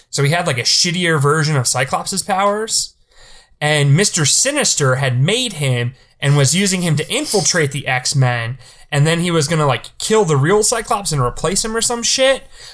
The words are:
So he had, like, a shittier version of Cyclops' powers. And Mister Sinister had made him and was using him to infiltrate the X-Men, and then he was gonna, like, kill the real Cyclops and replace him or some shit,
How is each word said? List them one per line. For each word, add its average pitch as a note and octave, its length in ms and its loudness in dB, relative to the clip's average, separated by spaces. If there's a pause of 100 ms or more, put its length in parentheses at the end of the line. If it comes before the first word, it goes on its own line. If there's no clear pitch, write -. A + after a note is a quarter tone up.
(100)
So C#3 120 -2
he C#3+ 80 2
had, F3 160 0
like, C3 120 -2
a A#2 40 -4
shittier E3+ 580 0
version D3+ 360 2
of B2 100 0
Cyclops' E3+ 560 -2
powers. G3+ 720 -2 (680)
And D3 360 4
Mister E3+ 280 0
Sinister E3+ 720 0
had C3 240 -2
made G#3+ 340 0
him B2+ 400 -2 (260)
and C#3+ 160 2
was C#3 180 2
using F#3 280 0
him F3 140 0
to D#3 160 -4
infiltrate F#3 600 0
the C#3+ 160 -8
X-Men, B2+ 720 -2 (340)
and D3 140 2
then E3 140 0
he F3 100 -2
was D#3+ 180 0
gonna, D#3 180 0
like, - 320 -4
kill G#3+ 280 2
the D3+ 100 2
real F3+ 260 2
Cyclops G#3+ 480 -2
and C#3+ 120 0
replace E3 420 -2
him A3 100 -6
or A3+ 60 -2
some A#3 220 -2
shit, C4 420 0 (300)